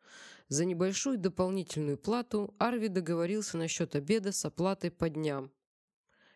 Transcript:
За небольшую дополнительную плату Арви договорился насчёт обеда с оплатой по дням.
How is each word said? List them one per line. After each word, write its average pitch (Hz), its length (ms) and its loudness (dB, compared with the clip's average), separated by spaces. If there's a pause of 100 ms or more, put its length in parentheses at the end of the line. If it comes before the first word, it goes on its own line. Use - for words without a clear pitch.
(480)
За 147 160 2
небольшую 185 540 2
дополнительную 180 800 0
плату 208 640 -2
Арви 233 300 2
договорился 175 680 0
насчёт 165 380 -2
обеда 190 380 2
с - 120 -2
оплатой 180 460 0
по 165 180 0
дням. 143 440 -2 (840)